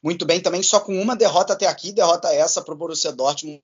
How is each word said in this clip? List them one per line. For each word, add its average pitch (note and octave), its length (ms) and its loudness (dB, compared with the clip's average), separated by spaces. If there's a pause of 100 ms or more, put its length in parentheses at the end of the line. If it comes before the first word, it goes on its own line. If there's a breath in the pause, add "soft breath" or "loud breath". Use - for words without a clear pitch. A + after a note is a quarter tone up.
muito F3 220 -4
bem E3 160 2
também, F#4 220 -2
só G#3 180 4
com G3 180 -4
uma A3 160 0
derrota F#3+ 380 2
até F#3+ 140 0
aqui, F3 260 -4
derrota E3+ 400 2
essa E3 300 2
pro D#3+ 140 -12
Borussia D#3+ 360 -6
Dortmund C#3+ 520 -4